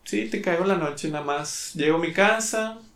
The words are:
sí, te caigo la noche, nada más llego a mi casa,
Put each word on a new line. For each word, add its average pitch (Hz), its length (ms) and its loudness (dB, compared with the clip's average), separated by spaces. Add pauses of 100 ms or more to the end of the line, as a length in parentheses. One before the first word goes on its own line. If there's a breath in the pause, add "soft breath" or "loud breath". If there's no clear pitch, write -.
sí, 214 240 -2
te 202 120 -4
caigo 180 240 0
la 190 120 4
noche, 156 340 -2
nada 147 140 -4
más 147 500 -4
llego 156 240 4
a - 20 2
mi 170 120 -2
casa, 220 640 2 (180)